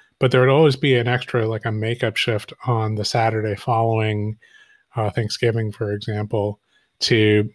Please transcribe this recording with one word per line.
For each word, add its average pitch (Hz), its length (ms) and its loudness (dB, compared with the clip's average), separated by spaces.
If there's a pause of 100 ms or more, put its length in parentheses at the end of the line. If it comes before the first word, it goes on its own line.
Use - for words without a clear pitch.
(180)
but 131 120 2
there 127 100 4
would 127 80 6
always 139 280 4
be 135 200 2
an 117 120 0
extra, 123 380 -2
like, 110 200 -4
a 117 60 -4
makeup 110 440 -2
shift - 360 -4 (140)
on 110 280 0
the 104 100 -4
Saturday 110 520 -2
following, 110 840 -2 (580)
uh, 107 140 -2
Thanksgiving, 113 640 -2
for 104 200 -6
example, 104 680 -4 (400)
to, 107 540 4